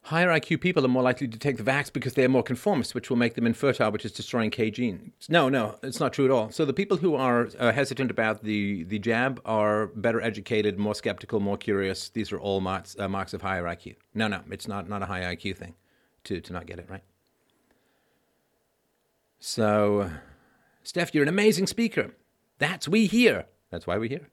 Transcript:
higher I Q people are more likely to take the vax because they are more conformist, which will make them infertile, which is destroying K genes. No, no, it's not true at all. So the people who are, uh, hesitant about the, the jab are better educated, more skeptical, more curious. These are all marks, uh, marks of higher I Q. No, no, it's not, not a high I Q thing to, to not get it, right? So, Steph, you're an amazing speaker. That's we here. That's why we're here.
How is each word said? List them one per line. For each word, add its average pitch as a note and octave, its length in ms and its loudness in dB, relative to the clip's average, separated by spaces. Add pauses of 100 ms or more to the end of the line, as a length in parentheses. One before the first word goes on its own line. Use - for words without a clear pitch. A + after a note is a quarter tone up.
higher F3 300 2
I D#3 80 4
Q - 180 -2
people F3 260 2
are B2+ 40 4
more B2+ 160 4
likely B2+ 240 2
to A2+ 100 -10
take C#3 180 0
the A2 60 -8
vax C3+ 300 0
because B2+ 220 -4
they C3+ 100 4
are B2+ 40 6
more B2+ 140 4
conformist, C3 540 -2
which - 140 -6
will B2+ 60 2
make A#2+ 180 2
them A#2 120 0
infertile, A#2 460 2
which G#2 120 -6
is A2 60 -6
destroying A2+ 400 -2
K A2 180 0
genes. G#2+ 440 -4 (160)
No, D#3 200 4
no, A#2+ 360 0
it's C3 160 -8
not C#3 120 0
true C#3 120 2
at C3 80 4
all. A2 180 2
So D#3+ 140 -2
the C3+ 80 -2
people G3 240 0
who D#3 180 0
are, B2 340 2 (120)
uh, A#2+ 100 4
hesitant C3 400 0
about A2 320 0
the, G2+ 420 -2
the G2+ 140 -6
jab A#2 460 0
are G#2+ 420 2
better A2 340 0
educated, G#2 600 -2
more G#2 160 0
skeptical, - 420 -4
more G2+ 180 0
curious. G2 520 -2
These G#2 240 -4
are F#2 80 -6
all G2 200 0
marks, F#2 380 -6
uh, G2+ 100 -4
marks F#2+ 260 -6
of F#2 80 -10
higher F#2 260 -4
I E2+ 80 -6
Q. - 180 -18 (180)
No, A2 140 -2
no, G2 140 -4 (100)
it's F#2+ 160 -12
not, G2 220 -8
not G2+ 120 -6
a F#2+ 60 -4
high F#2 240 -4
I F2 60 -4
Q F#2+ 180 -8
thing F2+ 200 -16 (500)
to, F2+ 160 -6
to F2+ 120 -16
not F2 140 -10
get F2+ 140 -14
it, F2 100 -18
right? F#2+ 140 -16 (2250)
So, G#2 720 2 (720)
Steph, - 320 -4
you're D3+ 80 6
an C#3+ 60 4
amazing G3 400 4
speaker. - 480 0 (420)
That's D#3 300 -2
we G#3+ 180 6
here. F3 400 4 (240)
That's F2 160 -8
why F2 100 0
we're A2 120 -2
here. D3 240 -8